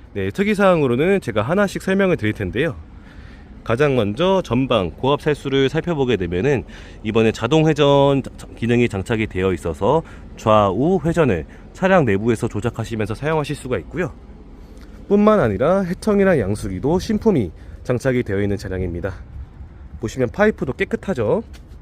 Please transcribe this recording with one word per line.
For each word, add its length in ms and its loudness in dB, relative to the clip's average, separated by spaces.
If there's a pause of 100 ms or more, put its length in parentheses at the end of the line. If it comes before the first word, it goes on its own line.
(140)
네, 180 -4
특이사항으로는 880 2
제가 220 -2
하나씩 400 0
설명을 340 2
드릴 160 -2
텐데요. 420 -4 (880)
가장 320 2
먼저 480 2
전방 480 0
고압 300 0
살수를 480 0
살펴보게 480 0
되면은 480 0 (380)
이번에 280 2
자동 380 2
회전 540 4 (340)
기능이 320 2
장착이 380 -2
되어 260 0
있어서 500 0 (360)
좌우 680 4
회전을 400 2 (300)
차량 320 4
내부에서 420 0
조작하시면서 680 -4
사용하실 400 -4
수가 260 -6
있고요. 340 -6 (920)
뿐만 320 6
아니라 420 2
해청이랑 580 2
양수기도 580 -2
신품이 520 0 (340)
장착이 380 0
되어 180 -2
있는 160 -2
차량입니다. 560 -6 (880)
보시면 300 -4
파이프도 420 0
깨끗하죠. 720 -2 (400)